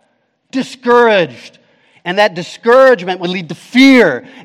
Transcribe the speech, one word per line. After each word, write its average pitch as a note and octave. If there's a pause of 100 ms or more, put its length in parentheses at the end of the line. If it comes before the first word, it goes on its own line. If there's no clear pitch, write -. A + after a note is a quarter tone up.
(520)
Discouraged. A#3 (480)
And F#3
that G#3
discouragement F#3+
would F3
lead F3+
to F3+
fear. A#3+ (200)